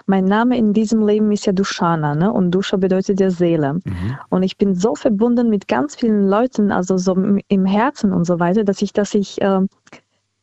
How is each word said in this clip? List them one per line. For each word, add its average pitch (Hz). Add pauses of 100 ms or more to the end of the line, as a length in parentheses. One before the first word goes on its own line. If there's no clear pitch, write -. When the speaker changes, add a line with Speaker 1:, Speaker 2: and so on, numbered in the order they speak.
Speaker 1:
mein 190
Name 233
in 214
diesem 214
Leben 208
ist 208
ja 208
Dushana, 170
ne? 185
Und 185
Dusha 190
bedeutet 190
ja 190
Seele. 170
Speaker 2:
Mhm. 107 (140)
Speaker 1:
Und 185
ich 190
bin 202
so 214
verbunden 240
mit 202
ganz 262
vielen 208
Leuten, 208
also 185
so 185
im, 196
im 190
Herzen 208
und 175
so 170
weiter, 185
dass 196
ich, 196
dass 208
ich, 202
ähm, 196 (760)